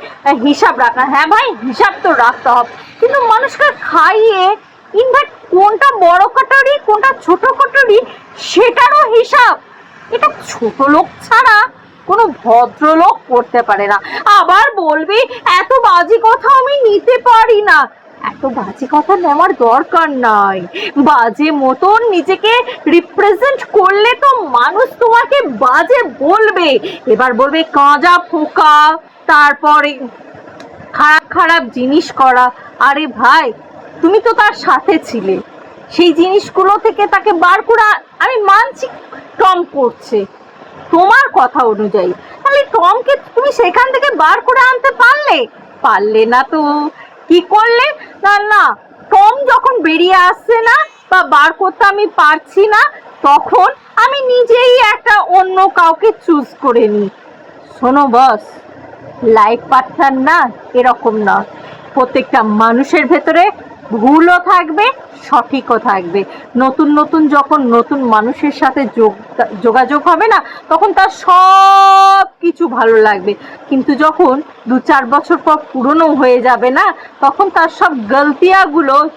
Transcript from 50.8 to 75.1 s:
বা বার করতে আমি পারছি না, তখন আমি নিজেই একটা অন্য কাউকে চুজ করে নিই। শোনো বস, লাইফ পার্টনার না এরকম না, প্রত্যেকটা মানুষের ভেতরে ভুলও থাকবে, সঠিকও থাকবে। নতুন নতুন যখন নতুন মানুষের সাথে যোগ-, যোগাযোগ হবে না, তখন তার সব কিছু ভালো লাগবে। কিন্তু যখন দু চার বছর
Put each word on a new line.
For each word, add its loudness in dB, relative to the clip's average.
বা 2
বার 2
করতে -2
আমি 0
পারছি 0
না, 2
তখন 2
আমি -2
নিজেই 2
একটা 0
অন্য 0
কাউকে 0
চুজ -2
করে 0
নিই। -2
শোনো 0
বস, 2
লাইফ 2
পার্টনার -2
না 0
এরকম 0
না, -2
প্রত্যেকটা -2
মানুষের 0
ভেতরে 0
ভুলও 2
থাকবে, 0
সঠিকও -4
থাকবে। -4
নতুন 0
নতুন 0
যখন 0
নতুন -2
মানুষের -2
সাথে -4
যোগ-, -2
যোগাযোগ 0
হবে 0
না, 0
তখন 0
তার 2
সব 4
কিছু -4
ভালো 0
লাগবে। 0
কিন্তু -2
যখন 0
দু -2
চার -2
বছর -2